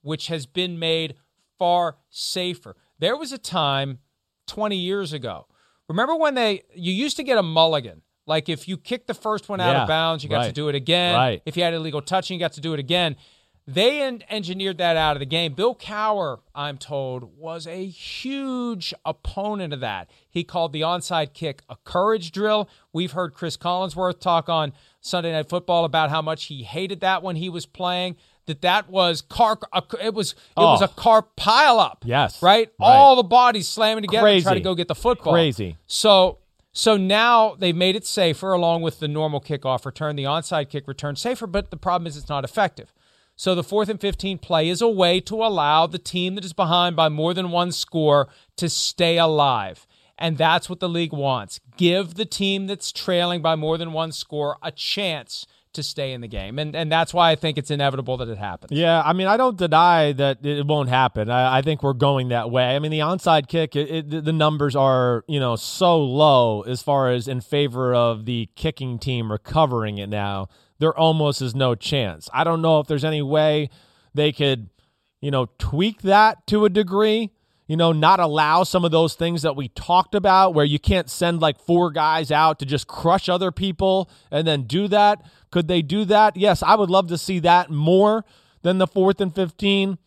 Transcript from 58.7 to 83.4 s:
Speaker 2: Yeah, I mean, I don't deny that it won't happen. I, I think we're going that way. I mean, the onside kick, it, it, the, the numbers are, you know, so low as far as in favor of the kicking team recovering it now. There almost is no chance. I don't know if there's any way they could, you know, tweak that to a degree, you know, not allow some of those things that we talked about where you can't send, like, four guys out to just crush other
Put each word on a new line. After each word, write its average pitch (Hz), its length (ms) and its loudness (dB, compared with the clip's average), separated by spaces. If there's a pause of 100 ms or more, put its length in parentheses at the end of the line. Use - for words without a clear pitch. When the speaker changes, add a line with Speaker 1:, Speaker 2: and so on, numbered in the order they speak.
Speaker 2:
Yeah, 165 260 4
I 160 100 2
mean, 190 140 0
I 214 100 4
don't 254 200 0
deny 165 540 4
that 139 340 -2
it 143 220 -2
won't 147 220 0
happen. 123 420 2
I, 127 280 2
I - 20 2
think 151 200 -2
we're 139 120 0
going 131 340 0
that 120 240 -2
way. 127 240 2
I 143 40 0
mean, 156 120 -4
the 156 80 -2
onside 156 480 0
kick, 160 300 -2
it, 143 120 -2
it, 156 200 -6
the, 160 120 -6
the 156 120 -2
numbers 151 420 0
are, 127 540 2
you 147 100 -2
know, 123 160 0
so 175 480 2
low 127 600 4
as 127 200 -8
far 139 260 0
as 123 200 -2
in 127 100 -4
favor 127 560 -2
of 117 300 2
the 117 320 -4
kicking 131 420 -6
team 120 320 -4
recovering 113 640 -2
it 101 120 -10
now. 101 400 -4 (300)
There 156 180 0
almost 156 440 0
is 123 140 -6
no 131 200 0
chance. 101 580 -6
I 135 100 0
don't 165 180 0
know 160 200 4
if 143 60 -8
there's 147 180 -2
any 151 160 -2
way 151 480 2 (440)
they 151 200 2
could, 131 340 -2 (540)
you 139 100 -4
know, 131 140 0 (120)
tweak 196 440 -2
that 208 460 4
to 214 180 4
a 214 40 6
degree, 208 600 0 (380)
you 160 100 -2
know, 170 160 4
not 165 260 6
allow 156 440 4
some 175 200 0
of 170 60 2
those 160 240 4
things 170 300 -4
that 151 120 0
we 135 140 -6
talked - 460 0
about 190 400 4
where 147 100 4
you 147 140 -2
can't 185 280 0
send, 170 320 -2
like, 147 220 0
four 170 300 2
guys 156 400 0
out 156 280 4
to 139 60 -6
just 131 220 -4
crush 180 420 0
other 180 220 0